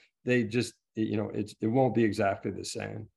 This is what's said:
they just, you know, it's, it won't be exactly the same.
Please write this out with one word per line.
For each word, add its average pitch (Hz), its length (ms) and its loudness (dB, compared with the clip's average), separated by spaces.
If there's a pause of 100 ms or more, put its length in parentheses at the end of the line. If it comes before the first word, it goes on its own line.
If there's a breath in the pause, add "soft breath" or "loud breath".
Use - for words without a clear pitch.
(260 soft breath)
they 123 180 4
just, 110 300 -2 (220)
you 107 220 0
know, 104 160 -2
it's, - 280 -6
it 110 60 2
won't 120 280 4
be 117 80 6
exactly 101 480 0
the 92 140 -8
same. 104 520 -8